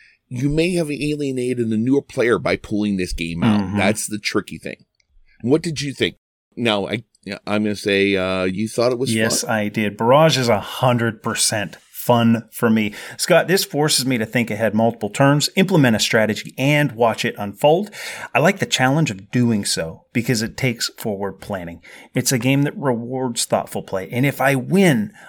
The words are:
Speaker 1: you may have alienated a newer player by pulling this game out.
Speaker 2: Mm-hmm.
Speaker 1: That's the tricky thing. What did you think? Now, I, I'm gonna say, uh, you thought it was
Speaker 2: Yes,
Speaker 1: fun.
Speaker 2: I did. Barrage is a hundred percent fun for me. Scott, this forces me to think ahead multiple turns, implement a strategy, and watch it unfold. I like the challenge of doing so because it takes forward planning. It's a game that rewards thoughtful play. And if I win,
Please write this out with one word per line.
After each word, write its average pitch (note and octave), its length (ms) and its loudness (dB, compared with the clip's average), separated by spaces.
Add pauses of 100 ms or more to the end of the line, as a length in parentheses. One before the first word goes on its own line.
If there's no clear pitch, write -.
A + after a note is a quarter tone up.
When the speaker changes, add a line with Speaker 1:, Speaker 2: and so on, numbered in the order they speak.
(280)
Speaker 1:
you C3 200 -4
may E3 260 0
have E3+ 160 -2
alienated C3 800 -4
a A2 80 -2
newer C3 260 2
player A#2 360 0
by G2+ 180 -2
pulling G#2 400 -2
this F#2 160 -4
game E2 320 -4
out. G#2+ 160 4
Speaker 2:
Mm-hmm. G2 180 -4
Speaker 1:
That's G2+ 280 0
the G#2 120 -6
tricky F#2+ 400 -4
thing. - 280 -14 (560)
What C#3+ 200 2
did D3+ 180 -6
you C#3 120 -6
think? G#2 240 -4 (400)
Now, G#2 320 0
I, A2+ 160 -6 (420)
I'm G#2 160 0
gonna G#2 140 -2
say, G2 400 2
uh, F#2 280 0
you F#2+ 240 -2
thought A#2+ 240 0
it A#2 60 -4
was B2 160 -2
Speaker 2:
Yes, A2 280 0
Speaker 1:
fun. - 80 -4
Speaker 2:
I G#2+ 180 0
did. G#2 280 -2
Barrage C3+ 400 4
is B2+ 120 0
a G#2 120 2
hundred A#2 640 0
percent G#2 540 -2 (140)
fun A#2 600 2
for - 160 0
me. A2 240 2 (240)
Scott, E3+ 300 2
this F#3 180 2
forces D3 400 0
me B2+ 140 0
to A2 80 -2
think A#2 240 0
ahead G#2+ 240 0
multiple A2+ 340 0
turns, C#3 480 4
implement E3+ 400 4
a G2+ 40 0
strategy, G#2+ 580 0
and C#3+ 340 2
watch A2 320 0
it A#2 140 -2
unfold. D3 520 0 (440)
I A#2 60 4
like G3 180 4
the B2+ 80 -4
challenge C#3 440 2
of G2 200 -12
doing A#2 340 2
so E2 480 -6
because A#2 300 0
it - 140 -8
takes A#2+ 320 -2 (100)
forward G2 420 -6
planning. E2+ 400 -8 (340)
It's - 180 0
a C3 60 2
game C3+ 240 2
that D3 140 -2
rewards B2 680 -4
thoughtful - 380 -2
play. F#2+ 280 -6
And B2 160 0
if C3+ 140 -2
I C3+ 160 2
win, C3 560 4 (160)